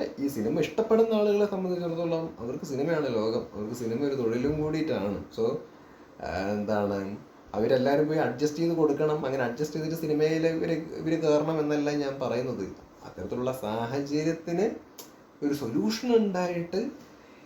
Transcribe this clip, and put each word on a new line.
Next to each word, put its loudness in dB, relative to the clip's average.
ഈ 0
സിനിമ 0
ഇഷ്ടപ്പെടുന്ന 4
ആളുകളെ 4
സംബന്ധിച്ചിടത്തോളം -2
അവർക്ക് -6
സിനിമയാണ് 0
ലോകം, 0
അവർക്ക് -6
സിനിമ -2
ഒരു 0
തൊഴിലും 2
കൂടിയിട്ടാണ്. -2
So, 0
ആ, -6
എന്താണ്, 0
അവരെല്ലാവരും 4
പോയി 0
അഡ്ജസ്റ്റ് 0
ചെയ്ത് 2
കൊടുക്കണം. 2
അങ്ങനെ 0
അഡ്ജസ്റ്റ് -2
ചെയ്തിട്ട് -4
സിനിമയിൽ 2
ഇവര്, 0
ഇവര് 0
കയറണം 4
എന്നല്ല 2
ഞാൻ 0
പറയുന്നത്. -2
അത്തരത്തിലുള്ള -4
സാഹചര്യത്തിന് -2
ഒരു 2
സൊല്യൂഷൻ -2
ഉണ്ടായിട്ട് 0